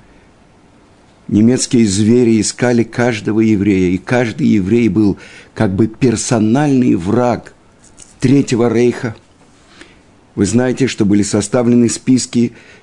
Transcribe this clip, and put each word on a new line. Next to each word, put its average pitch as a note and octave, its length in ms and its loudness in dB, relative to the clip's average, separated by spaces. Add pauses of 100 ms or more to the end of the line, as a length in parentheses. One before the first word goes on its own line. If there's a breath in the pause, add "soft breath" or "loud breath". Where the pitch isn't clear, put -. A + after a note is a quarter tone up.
(1300 soft breath)
немецкие A#2 580 2
звери A2 540 2
искали A#2+ 440 -2
каждого A2+ 580 -2
еврея, G2 500 2
и F#2 60 -2
каждый B2 500 -2
еврей A2 400 2
был G2+ 300 0 (360 loud breath)
как G2+ 220 -2
бы A2 120 2
персональный A#2+ 1080 0
враг G#2+ 580 -2 (680)
Третьего B2 520 0
Рейха. A#2+ 400 -2 (1200 loud breath)
Вы G2+ 100 -2
знаете, B2 420 -2
что - 160 -4
были G#2 180 2
составлены A#2+ 680 0
списки A#2+ 640 -2 (300 loud breath)